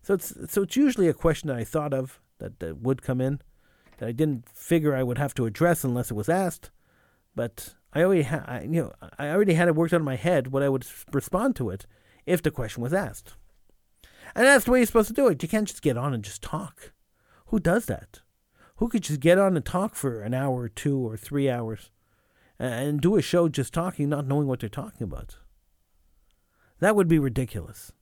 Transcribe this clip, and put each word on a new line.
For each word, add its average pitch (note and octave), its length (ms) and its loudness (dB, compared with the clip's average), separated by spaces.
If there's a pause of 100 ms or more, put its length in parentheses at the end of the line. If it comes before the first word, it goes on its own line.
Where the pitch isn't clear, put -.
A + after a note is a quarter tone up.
So - 140 0
it's, - 180 -6 (180)
so G3+ 120 0
it's - 140 -4
usually B3 320 4
a D3+ 40 4
question D#3 360 0
that B2+ 100 -4
I A2+ 60 -4
thought D3 280 -4
of C3 280 -6 (180)
that, - 220 -12
that E2 180 -8
would B2+ 240 -2
come B2+ 180 -2
in, C3+ 220 -2 (560)
that A2 100 -8
I A#2+ 40 -6
didn't C3 360 -2
figure D3+ 460 0
I C3 80 0
would B2 160 -2
have C#3 160 -4
to C3 100 0
address D#3+ 400 0
unless B2 260 -2
it A#2+ 40 -6
was C3+ 160 -4
asked. F3+ 400 -2 (640)
But - 400 -8 (180)
I D3+ 100 2
already F#3 200 4
ha-, C#3 240 -4
I, B2 160 -10
you D#3+ 200 -2
know, - 100 -8 (260)
I C#3+ 120 -6
already F#3+ 240 4
had F3 140 4
it E3 60 4
worked E3 180 2
out E3+ 80 4
in D#3 40 -2
my C3+ 120 -2
head D3 320 0
what C3+ 140 0
I C#3+ 60 2
would C3+ 160 0
s-, - 280 -18
respond G3+ 440 0
to A#2 140 -4
it G2 160 -10 (380)
if F3 180 0
the D3+ 80 2
question A#2 320 -6
was C3 120 -4
asked. D#3+ 400 -6 (1000)
And - 120 4
that's C4+ 180 8
the A#3+ 60 2
way B3+ 80 6
you're A#3+ 80 6
supposed A3 220 4
to A3 60 -8
do C#4 140 6
it. D#3+ 140 0
You E3 60 -4
can't G#3+ 180 0
just - 160 -12
get C3 140 2
on C3 180 -2
and A2+ 80 -4
just G2 200 -14
talk. - 500 -10 (540)
Who A3+ 120 0
does F#3 280 0
that? - 340 -10 (560)
Who A#3 120 -2
could A#3 140 -2
just D3 180 -4
get E3+ 180 6
on F#3+ 180 2
and C#3+ 80 -2
talk F#3+ 300 -4
for A#2 280 -4
an A2 120 -4
hour C3 280 -2
or A#2 60 -6
two C#3 300 -2
or A2+ 180 -4
three C#3 340 -2
hours A2+ 400 -6 (680)
a-, - 60 -6
and C3+ 360 -2
do F#3 160 4
a E3 60 4
show E3+ 260 2
just C3 260 -4
talking, E3+ 340 -2
not C#3+ 180 -2
knowing C#3+ 200 0
what B2+ 140 -2
they're A2+ 80 -8
talking E3 340 -10
about? F#2 340 -10 (1400)
That G#3 180 4
would F#3+ 120 4
be E3 100 6
ridiculous. B2+ 840 -4